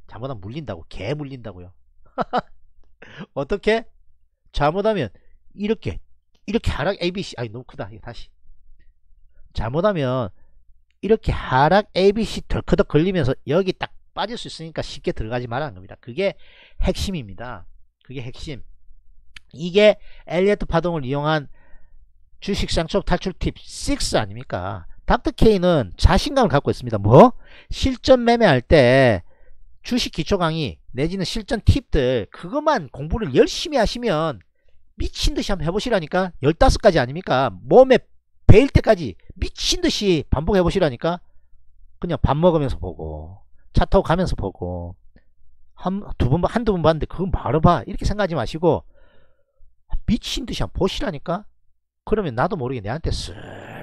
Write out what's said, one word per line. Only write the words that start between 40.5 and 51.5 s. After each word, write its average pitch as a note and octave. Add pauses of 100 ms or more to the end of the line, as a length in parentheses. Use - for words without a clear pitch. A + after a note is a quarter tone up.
그냥 E3+
밥 C#3
먹으면서 D#3+
보고 E2 (320)
차 -
타고 G3
가면서 E3+
보고 F2+ (800)
한, G3 (160)
두 A2+
번, E3
한두 A3
번 F3
봤는데 D#3
그건 F3+
바로 C3+
봐 E3
이렇게 -
생각하지 G3+
마시고 D#3 (1200)
미친듯이 -
한번 -
보시라니까. F#3+ (600)